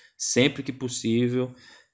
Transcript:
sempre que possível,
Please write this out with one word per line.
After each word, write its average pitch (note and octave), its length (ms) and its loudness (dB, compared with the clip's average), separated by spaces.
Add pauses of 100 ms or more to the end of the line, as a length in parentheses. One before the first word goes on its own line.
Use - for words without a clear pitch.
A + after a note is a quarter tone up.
(180)
sempre C3+ 460 2
que C3 80 -6
possível, B2 800 -2 (400)